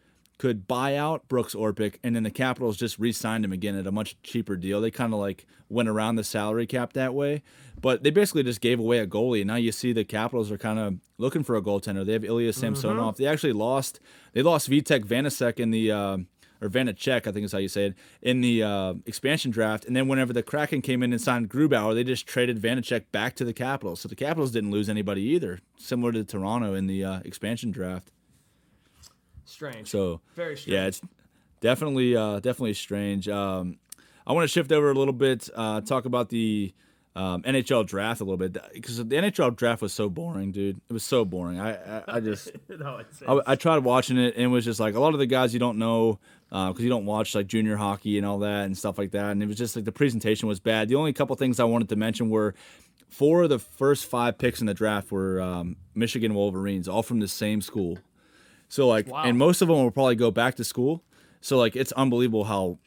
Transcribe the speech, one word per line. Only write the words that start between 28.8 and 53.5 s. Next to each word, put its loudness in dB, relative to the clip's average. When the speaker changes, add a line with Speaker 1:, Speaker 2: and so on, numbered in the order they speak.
Speaker 2:
Strange. -14
Speaker 1:
So, -2
Speaker 2:
Very -8
Speaker 1:
yeah, -12
Speaker 2:
strange. -2
Speaker 1:
it's -6
definitely, 2
uh, 0
definitely -2
strange. -4
Um, -4
I 0
wanna 2
shift 0
over 6
a 4
little 2
bit, 2
uh, -2
talk -2
about 0
the, 0
um, -4
N 0
H 0
L 4
draft -4
a -8
little -2
bit, -4
th-, -14
'cause -10
the -2
N 2
H 0
L 4
draft 0
was -4
so -2
boring, -6
dude. -4
It -10
was -6
so 2
boring. -6
I, -8
I, -12
I -2
just, -6
Speaker 2:
<laughs> -20
No, -12
it's, -20
Speaker 1:
I, 0
I 4
Speaker 2:
it's 0
Speaker 1:
tried 4
watching 4
it, 4
and 0
it 4
was 4
just, -2
like, 2
a 2
lot 4
of 2
the 2
guys 4
you 0
don't 0
know, 2
uh, -2
'cause -6
you 2
don't 0
watch, -2
like, 0
junior 2
hockey 0
and 0
all 0
that 0
and -4
stuff -4
like -4
that. -2
And 0
it -2
was -4
just, -4
like, -6
the -6
presentation 0
was -2
bad. 2
The 4
only 0
couple 0
things 2
I 4
wanted 2
to -2
mention 0
were 2
four 4
of 4
the 2